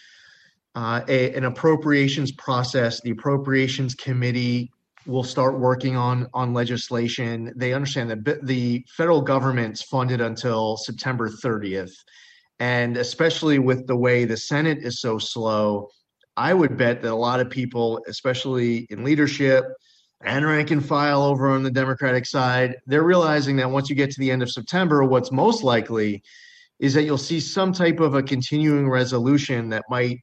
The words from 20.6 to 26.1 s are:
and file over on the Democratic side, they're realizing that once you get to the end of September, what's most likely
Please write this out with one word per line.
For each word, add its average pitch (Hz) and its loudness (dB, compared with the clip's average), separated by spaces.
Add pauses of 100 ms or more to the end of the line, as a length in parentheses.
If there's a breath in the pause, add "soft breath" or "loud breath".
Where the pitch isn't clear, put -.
and 143 2
file 143 2
over 135 2
on 135 2
the 131 -2
Democratic 127 0
side, 127 0 (100)
they're 143 4
realizing 151 4
that 127 2
once 139 0
you 143 -4
get 139 2
to 135 -10
the 131 2
end 127 2
of 120 -2
September, 151 2
what's 127 2
most 196 2
likely 110 0 (560 loud breath)